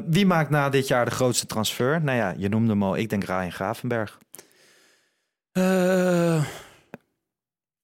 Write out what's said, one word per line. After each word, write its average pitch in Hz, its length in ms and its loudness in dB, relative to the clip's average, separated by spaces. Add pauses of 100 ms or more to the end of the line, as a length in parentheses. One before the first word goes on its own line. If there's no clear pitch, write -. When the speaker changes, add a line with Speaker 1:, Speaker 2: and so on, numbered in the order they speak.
Speaker 1:
wie 170 200 2
maakt 165 240 2
na 143 200 2
dit 135 180 2
jaar 123 180 2
de 117 60 -2
grootste 123 340 0
transfer? 123 560 -2
Nou 135 160 0
ja, 98 200 0
je 98 120 -2
noemde 110 220 2
hem 101 120 2
al. 95 140 0
Ik 110 120 -2
denk 101 140 -2
Ryan 92 280 -4
Gravenberch. 113 640 -6 (1300)
Speaker 2:
Eh. 180 920 2 (1400)